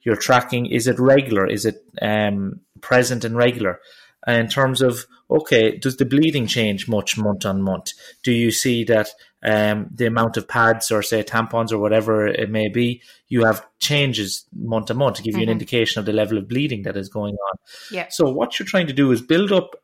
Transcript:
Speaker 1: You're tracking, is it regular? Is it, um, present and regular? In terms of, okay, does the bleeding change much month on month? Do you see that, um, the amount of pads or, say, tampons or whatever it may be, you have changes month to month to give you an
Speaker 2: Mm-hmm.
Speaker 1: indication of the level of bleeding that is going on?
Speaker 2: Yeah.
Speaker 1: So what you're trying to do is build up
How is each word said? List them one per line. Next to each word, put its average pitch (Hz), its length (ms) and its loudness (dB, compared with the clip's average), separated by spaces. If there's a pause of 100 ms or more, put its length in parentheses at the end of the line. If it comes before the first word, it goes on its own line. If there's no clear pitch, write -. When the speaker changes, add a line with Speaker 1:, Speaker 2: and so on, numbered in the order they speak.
Speaker 1:
You're 113 140 2
tracking, 120 500 0
is 117 220 0
it 123 100 2
regular? 127 500 4
Is 104 180 -2
it, 107 100 0 (260)
um, 104 600 -2 (200)
present 127 420 0
and 117 140 -4
regular? 120 420 0 (480)
In 117 200 2
terms 131 340 0
of, 120 240 0 (260)
okay, 117 460 4
does 131 200 -4
the 135 80 2
bleeding 143 420 2
change 104 400 -2
much 107 300 -2
month 104 280 -2
on 98 160 0
month? 95 300 -4 (320)
Do 127 80 0
you 117 200 2
see 117 340 -2
that, 107 240 2 (320)
um, 107 520 0
the 120 120 -2
amount 113 320 0
of - 100 -6
pads 113 440 2
or, 107 100 2
say, 107 220 -2
tampons 113 480 -2
or 110 80 0
whatever 107 480 2
it 104 220 -2
may 110 180 0
be, 120 340 -2 (280)
you 120 160 2
have 107 200 0 (140)
changes 127 760 -2
month 113 340 -4
to 107 60 -4
month 127 240 0
to - 60 -14
give 110 120 -4
you 110 80 0
an - 20 0
Speaker 2:
Mm-hmm. 113 80 0
Speaker 1:
indication 110 460 -2
of 101 60 -6
the 104 80 -2
level 107 240 0
of 98 120 -6
bleeding 127 340 -4
that 101 140 -6
is 98 120 -8
going 104 260 -8
on? 98 220 -8 (340)
Speaker 2:
Yeah. 180 180 -8
Speaker 1:
So 156 200 2
what 156 300 -4
you're 208 80 -6
trying 180 200 0
to 139 60 -6
do 135 180 4
is 120 100 2
build 185 320 2
up 180 300 0